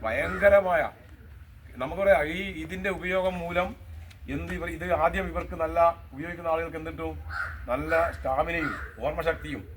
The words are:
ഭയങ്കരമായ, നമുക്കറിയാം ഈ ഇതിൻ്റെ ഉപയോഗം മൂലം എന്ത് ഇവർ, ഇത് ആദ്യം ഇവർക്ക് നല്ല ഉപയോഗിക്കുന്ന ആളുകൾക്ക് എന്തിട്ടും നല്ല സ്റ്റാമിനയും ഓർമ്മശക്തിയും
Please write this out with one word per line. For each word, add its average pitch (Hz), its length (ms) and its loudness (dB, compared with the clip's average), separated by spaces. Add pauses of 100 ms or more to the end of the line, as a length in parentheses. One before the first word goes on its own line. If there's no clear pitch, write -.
ഭയങ്കരമായ, 180 760 6 (1000)
നമുക്കറിയാം 175 400 4 (140)
ഈ 185 40 -4 (240)
ഇതിൻ്റെ 185 340 -4
ഉപയോഗം 185 440 0
മൂലം 175 260 0 (680)
എന്ത് 170 220 -4
ഇവർ, 170 200 -4
ഇത് 165 100 -6 (160)
ആദ്യം 175 300 2
ഇവർക്ക് 175 300 -6
നല്ല 160 160 0 (360)
ഉപയോഗിക്കുന്ന 170 380 -6
ആളുകൾക്ക് 165 280 -2
എന്തിട്ടും 160 340 -6 (560)
നല്ല 151 220 0 (240)
സ്റ്റാമിനയും 151 560 0 (320)
ഓർമ്മശക്തിയും 156 580 -2 (140)